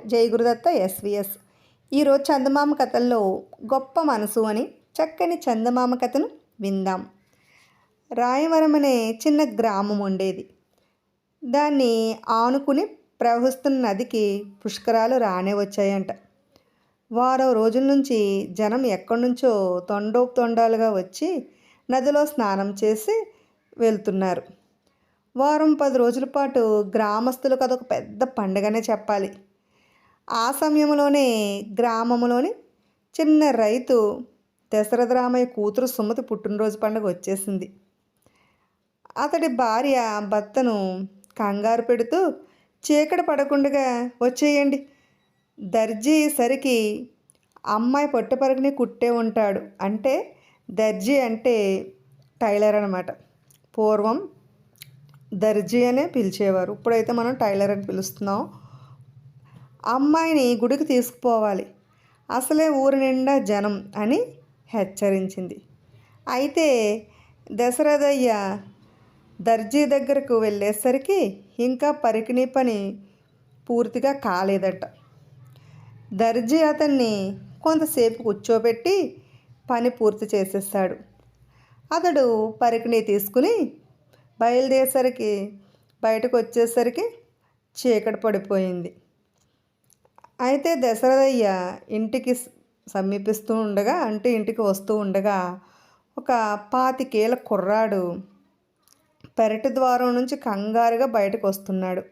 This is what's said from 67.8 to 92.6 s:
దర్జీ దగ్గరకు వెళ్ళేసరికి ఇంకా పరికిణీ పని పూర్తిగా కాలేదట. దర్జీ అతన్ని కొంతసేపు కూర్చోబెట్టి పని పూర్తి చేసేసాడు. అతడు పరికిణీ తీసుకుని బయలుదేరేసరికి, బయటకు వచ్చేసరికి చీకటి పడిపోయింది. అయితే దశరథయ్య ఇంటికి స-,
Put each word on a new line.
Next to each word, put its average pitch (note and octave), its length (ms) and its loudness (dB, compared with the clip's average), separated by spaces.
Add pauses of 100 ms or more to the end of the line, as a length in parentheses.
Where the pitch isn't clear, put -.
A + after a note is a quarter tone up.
దర్జీ A3+ 440 2
దగ్గరకు C#4 520 2
వెళ్ళేసరికి A3 1040 0 (180)
ఇంకా B3+ 320 0
పరికిణీ B3 540 0
పని A#3 520 -2 (720)
పూర్తిగా A#3+ 420 0
కాలేదట. F#3+ 760 -2 (1300)
దర్జీ A3+ 440 2
అతన్ని C4 800 2 (240)
కొంతసేపు C#4+ 600 2
కూర్చోబెట్టి A3+ 1000 0 (500)
పని A#3+ 180 0
పూర్తి G#3+ 460 0
చేసేసాడు. F#3+ 600 -2 (1000)
అతడు B3+ 680 2
పరికిణీ A#3 400 0
తీసుకుని B3 720 0 (680)
బయలుదేరేసరికి, B3 1120 0 (500)
బయటకు A3+ 340 0
వచ్చేసరికి A#3 720 0 (680)
చీకటి G#3+ 380 0
పడిపోయింది. F#3+ 800 -2 (1500)
అయితే C#4+ 340 0
దశరథయ్య A#3 1000 2 (140)
ఇంటికి A#3 460 -2
స-, B3 100 -10 (480)